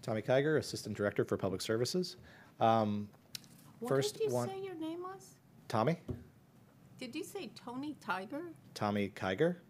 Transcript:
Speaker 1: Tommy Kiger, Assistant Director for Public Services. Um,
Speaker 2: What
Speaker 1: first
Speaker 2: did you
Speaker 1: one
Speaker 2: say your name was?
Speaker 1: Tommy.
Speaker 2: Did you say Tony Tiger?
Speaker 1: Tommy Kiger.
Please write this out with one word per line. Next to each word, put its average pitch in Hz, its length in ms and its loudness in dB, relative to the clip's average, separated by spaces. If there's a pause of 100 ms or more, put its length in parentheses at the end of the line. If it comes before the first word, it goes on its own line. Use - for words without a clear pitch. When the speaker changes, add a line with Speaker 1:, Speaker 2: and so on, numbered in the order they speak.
Speaker 1:
Tommy 110 200 -2
Kiger, 143 360 4
Assistant 107 400 -4
Director 104 260 2
for 101 140 2
Public 95 240 0
Services. 123 540 0 (440)
Um, 107 480 4 (720)
Speaker 2:
What - 100 -8
Speaker 1:
first 415 280 2
Speaker 2:
did 440 120 0
you - 40 0
Speaker 1:
one - 160 0
Speaker 2:
say 392 140 -8
your 381 120 -8
name 320 280 -6
was? 381 320 -14 (320)
Speaker 1:
Tommy. 117 300 2 (1000)
Speaker 2:
Did 254 160 -10
you 330 80 -6
say 370 320 -10
Tony 269 460 -10
Tiger? 208 400 -6 (320)
Speaker 1:
Tommy 101 420 0
Kiger. 123 400 2 (140)